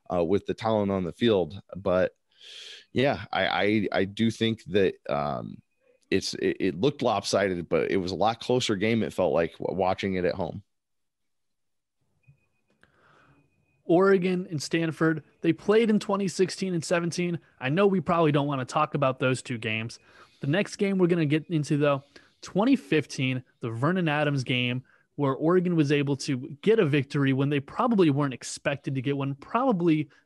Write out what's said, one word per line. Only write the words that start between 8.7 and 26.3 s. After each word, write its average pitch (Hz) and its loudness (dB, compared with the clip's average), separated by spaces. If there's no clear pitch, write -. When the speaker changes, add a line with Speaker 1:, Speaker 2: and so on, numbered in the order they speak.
Speaker 1:
game, 110 0
it 76 -4
felt 85 0
like, 82 0
w-, - -4
watching 95 -2
it 90 -2
at 87 0
home. 98 -8
Speaker 2:
Oregon 185 4
and 156 -6
Stanford, 160 0
they 165 2
played 220 2
in 214 4
twenty 196 -2
sixteen 190 -2
and 165 -2
seventeen. 175 -2
I 131 -2
know 190 4
we 190 2
probably 165 2
don't 143 2
wanna 135 -4
talk 151 -2
about 135 0
those 131 0
two 127 -8
games. 110 -6
The - -6
next 190 0
game 196 0
we're 185 4
gonna 170 2
get 151 0
into, 151 0
though, 143 2
twenty 240 2
fifteen, 131 -2
the 120 -6
Vernon 160 0
Adams 147 0
game, 123 -2
where 139 0
Oregon 175 2
was 151 2
able 143 2
to 139 -6